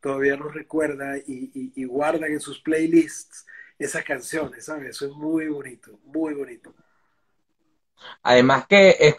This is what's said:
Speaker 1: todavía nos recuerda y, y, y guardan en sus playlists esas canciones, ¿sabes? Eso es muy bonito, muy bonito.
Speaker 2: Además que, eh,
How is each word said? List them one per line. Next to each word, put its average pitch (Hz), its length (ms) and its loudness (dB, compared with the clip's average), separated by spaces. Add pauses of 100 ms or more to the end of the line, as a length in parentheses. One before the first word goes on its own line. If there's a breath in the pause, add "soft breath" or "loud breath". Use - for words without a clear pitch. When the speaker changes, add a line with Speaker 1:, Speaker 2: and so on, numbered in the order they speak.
Speaker 1:
todavía 139 340 0
nos 147 180 -10
recuerda 147 640 -6
y, 131 360 -12
y, 131 200 -12
y 131 120 -10
guardan 151 480 -2
en 147 80 -6
sus 139 180 -14
playlists 160 840 0 (340 soft breath)
esas 143 240 -6
canciones, 143 640 -8
¿sabes? 143 240 -12
Eso 139 160 -10
es 139 80 -10
muy 156 340 -4
bonito, 131 560 -12
muy 151 300 -4
bonito. 127 400 -12 (1500 loud breath)
Speaker 2:
Además 127 460 4
que, 196 220 8 (100)
eh, 151 200 6